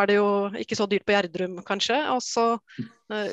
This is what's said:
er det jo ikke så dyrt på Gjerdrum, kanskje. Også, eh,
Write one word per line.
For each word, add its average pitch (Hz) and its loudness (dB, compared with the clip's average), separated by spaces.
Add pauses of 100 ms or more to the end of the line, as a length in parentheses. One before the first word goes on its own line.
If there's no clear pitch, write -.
er 202 6
det 202 6
jo 208 4 (280)
ikke 220 -6
så 202 0
dyrt 196 0
på 208 4
Gjerdrum, 180 -2
kanskje. 202 -2 (160)
Også, 233 0 (520)
eh, 214 -4